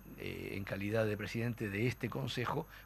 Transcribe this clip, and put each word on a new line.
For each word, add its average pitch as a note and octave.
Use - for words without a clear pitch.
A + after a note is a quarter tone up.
eh, F#2+
en G2
calidad G#2
de G#2
presidente A2+
de G#2
este A#2
consejo, C3